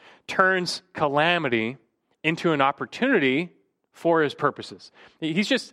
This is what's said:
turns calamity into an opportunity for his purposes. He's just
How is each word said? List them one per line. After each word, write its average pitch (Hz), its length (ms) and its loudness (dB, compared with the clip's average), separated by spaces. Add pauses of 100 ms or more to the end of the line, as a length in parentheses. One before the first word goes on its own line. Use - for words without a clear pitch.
(260)
turns 185 560 0 (100)
calamity 143 840 0 (480)
into 165 260 0
an 147 100 0
opportunity 143 920 0 (400)
for 165 300 0
his 139 120 -2
purposes. - 560 -6 (300)
He's 160 280 -2
just - 240 -2